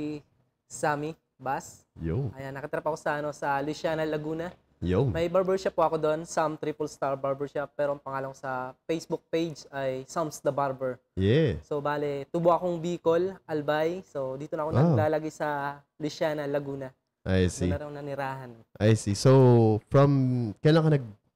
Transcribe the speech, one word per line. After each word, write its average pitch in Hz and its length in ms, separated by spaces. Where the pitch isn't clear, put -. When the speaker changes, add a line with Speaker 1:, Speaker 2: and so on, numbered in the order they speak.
Speaker 1:
Sammy 147 500
Bass. 135 480
Speaker 2:
Yo. 98 380
Speaker 1:
Ayan, 135 180
nakatrap 151 320
ako 156 100
sa, 151 220
ano, 147 140
sa 143 280
Luciana, 156 440
Laguna. 160 480
Speaker 2:
Yo. 120 300
Speaker 1:
May 165 200
barbershop 190 460
po 170 80
ako 160 160
doon, 156 260
Sam 156 360
Triple 151 260
Star 139 300
Barbershop, 139 580
pero 143 220
ang 143 60
pangalan 135 280
ko 135 80
sa 135 140
Facebook 160 440
page 165 440
ay 135 340
Sam's 156 340
the 143 120
Barber. 135 480
Speaker 2:
Yeah. 104 460
Speaker 1:
So, 147 180
bale, 143 500
tubo 170 220
akong 170 260
Bicol, 170 680
Albay. 156 600
So, 131 300
dito 147 180
na 156 140
ako - 20
Speaker 2:
Wow. 120 160
Speaker 1:
naglalagay 156 460
sa 143 480
Luciana, 151 480
Laguna. 139 460
Speaker 2:
I 92 260
see. 87 160
Speaker 1:
Doon 90 80
na - 60
raw - 100
nanirahan. 135 600
Speaker 2:
I 107 160
see. 104 220
So, 131 160
from, 143 240
kailan 156 240
ka 160 100
nag-, 120 200